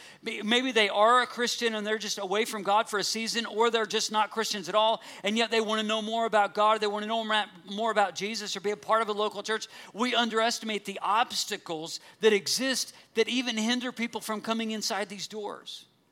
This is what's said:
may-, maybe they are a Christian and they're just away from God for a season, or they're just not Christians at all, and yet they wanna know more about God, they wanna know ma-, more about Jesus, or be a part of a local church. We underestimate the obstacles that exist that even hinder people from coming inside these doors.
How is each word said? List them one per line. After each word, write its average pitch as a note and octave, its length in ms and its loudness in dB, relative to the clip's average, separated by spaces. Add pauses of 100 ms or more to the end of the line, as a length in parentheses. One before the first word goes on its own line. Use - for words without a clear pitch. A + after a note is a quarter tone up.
(220)
may-, G#3+ 200 -8
maybe B3 320 2
they G#3 160 6
are A3+ 320 6
a A#3 60 0
Christian A#3 480 -2
and G#3 120 -4
they're G#3+ 120 0
just G#3 180 -6
away G3+ 260 0
from A3+ 200 -6
God G#3 260 2
for G#3 100 0
a F#3 40 -2
season, A3 420 -2
or A3 240 2
they're A3+ 160 2
just G#3 260 -2
not G#3+ 200 2
Christians G#3 360 -4
at F#3 80 0
all, A3 260 4 (220)
and G#3 140 0
yet A3+ 120 2
they A3+ 120 2
wanna G#3+ 220 0
know A3 180 0
more A3+ 240 0
about G3+ 300 2
God, G#3+ 260 4
they G#3+ 60 2
wanna G#3 180 -4
know A3+ 180 -2
ma-, G#3+ 220 2 (260)
more A3 200 0
about G3 240 2
Jesus, G3+ 420 -6
or - 20 -10
be G3 120 -2
a G#3 40 -2
part A3 260 2
of A3 60 -2
a G#3+ 60 0
local G#3 300 -2
church. A3 240 -4 (260)
We A#3+ 200 0
underestimate A3 720 0
the G3 180 -10
obstacles F3+ 1000 -2 (180)
that G#3+ 140 6
exist A3+ 600 0 (200)
that A3 160 2
even A#3+ 260 -2
hinder A#3+ 380 0
people A#3 260 -6
from G#3+ 220 -6
coming A3+ 300 -2
inside G#3 360 -4
these F#3+ 200 -10
doors. - 580 -12 (260)